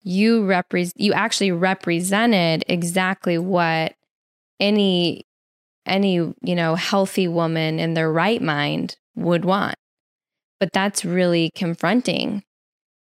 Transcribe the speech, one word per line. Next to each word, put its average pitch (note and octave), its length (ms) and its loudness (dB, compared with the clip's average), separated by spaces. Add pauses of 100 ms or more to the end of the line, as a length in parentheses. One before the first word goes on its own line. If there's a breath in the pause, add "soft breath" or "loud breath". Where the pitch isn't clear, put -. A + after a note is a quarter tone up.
you G#3+ 400 2
repre-, F3+ 520 0
you G3+ 180 0
actually G3+ 380 0
represented F3+ 1160 0
exactly F3 680 -2
what E3 560 0 (680)
any, G3 640 2 (600)
any, G3 300 2
you F3 400 -2
know, E3 200 0
healthy F#3+ 520 0
woman D#3+ 520 -2
in E3 160 -2
their D#3+ 160 0
right F3+ 300 0
mind D3 540 -2 (200)
would E3+ 300 0
want. F#3+ 300 0 (840)
But F#3 140 0
that's G3 300 0
really F3 520 2
confronting G3 880 -2 (600)